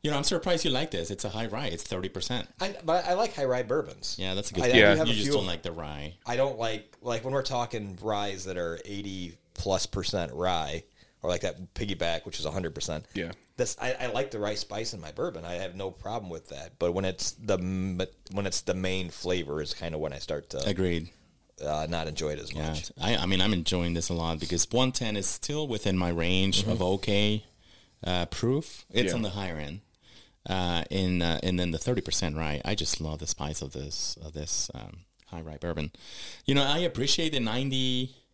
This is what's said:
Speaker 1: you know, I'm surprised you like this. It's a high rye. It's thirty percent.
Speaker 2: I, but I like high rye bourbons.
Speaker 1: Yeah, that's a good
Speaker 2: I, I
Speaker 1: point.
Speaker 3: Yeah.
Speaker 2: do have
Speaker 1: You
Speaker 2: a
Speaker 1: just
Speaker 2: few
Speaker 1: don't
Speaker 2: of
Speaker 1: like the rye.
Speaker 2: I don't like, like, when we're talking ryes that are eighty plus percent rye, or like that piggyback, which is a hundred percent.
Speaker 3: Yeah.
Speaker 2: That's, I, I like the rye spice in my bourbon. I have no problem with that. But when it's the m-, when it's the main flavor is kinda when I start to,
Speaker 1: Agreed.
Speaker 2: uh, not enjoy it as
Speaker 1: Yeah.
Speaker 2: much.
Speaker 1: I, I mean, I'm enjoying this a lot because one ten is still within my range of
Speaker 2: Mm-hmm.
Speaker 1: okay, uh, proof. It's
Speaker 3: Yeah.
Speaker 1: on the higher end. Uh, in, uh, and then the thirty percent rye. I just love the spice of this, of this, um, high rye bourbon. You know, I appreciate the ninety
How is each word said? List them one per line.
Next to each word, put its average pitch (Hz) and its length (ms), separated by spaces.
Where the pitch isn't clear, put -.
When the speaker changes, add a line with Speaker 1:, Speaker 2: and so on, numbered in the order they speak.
Speaker 1:
you 151 80
know, 147 60
I'm 143 80
surprised 175 400
you 156 60
like 135 200
this. 85 200
It's 98 140
a 104 40
high 110 180
rye. 113 200
It's 85 160
thirty 92 260
percent. 113 400
Speaker 2:
I, 196 140
but 165 200
I 175 100
like 196 200
high 143 100
rye 127 180
bourbons. - 560
Speaker 1:
Yeah, 92 160
that's 101 160
a - 40
good 92 100
Speaker 2:
I, - 20
I 120 40
Speaker 1:
point. 117 100
Speaker 3:
Yeah. 101 120
Speaker 2:
do 95 60
have - 100
Speaker 1:
You 117 40
Speaker 2:
a 110 40
Speaker 1:
just 104 100
Speaker 2:
few 92 80
Speaker 1:
don't - 80
Speaker 2:
of 92 60
Speaker 1:
like 85 140
the 87 100
rye. 76 420
Speaker 2:
I 123 120
don't 131 220
like, 110 440
like, 117 220
when 131 100
we're 135 80
talking 110 580
ryes 104 460
that 90 100
are 85 300
eighty 95 500
plus 95 300
percent 90 480
rye, 82 520
or - 80
like 85 120
that 90 320
piggyback, 85 500
which - 140
is - 80
a 73 40
hundred 85 240
percent. 78 300
Speaker 3:
Yeah. 82 180
Speaker 2:
That's, 120 220
I, 127 200
I 131 80
like 123 220
the 113 80
rye 104 160
spice 110 400
in 95 60
my 78 120
bourbon. 120 320
I 87 100
have 90 200
no 95 160
problem 101 400
with 80 200
that. 76 280
But 87 140
when 95 120
it's - 280
the 104 260
m-, 92 420
when 98 140
it's - 160
the 92 120
main 92 360
flavor 82 500
is 73 140
kinda 80 240
when 78 140
I 69 60
start 73 320
to, 69 180
Speaker 1:
Agreed. 87 400
Speaker 2:
uh, 76 260
not 80 160
enjoy 76 240
it 73 80
as - 140
Speaker 1:
Yeah. 78 180
Speaker 2:
much. 78 300
Speaker 1:
I, 110 160
I 87 100
mean, 95 140
I'm 104 140
enjoying 85 400
this 82 160
a 90 40
lot 82 260
because 82 300
one 127 220
ten 110 240
is 98 100
still 151 400
within 104 320
my 87 120
range 90 520
of 98 60
Speaker 2:
Mm-hmm. 113 140
Speaker 1:
okay, 101 600
uh, 87 220
proof. - 640
It's 120 200
Speaker 3:
Yeah. - 60
Speaker 1:
on 113 60
the 101 80
higher 92 260
end. 76 240
Uh, 87 420
in, 90 320
uh, 85 200
and 90 160
then 87 140
the 80 60
thirty 123 240
percent 76 340
rye. 76 280
I 104 120
just - 240
love 78 180
the - 80
spice - 360
of 67 100
this, - 520
of 78 80
this, 76 420
um, 53 240
high 85 140
rye 80 160
bourbon. 78 340
You 139 100
know, 139 80
I 143 180
appreciate 160 520
the 135 80
ninety 127 720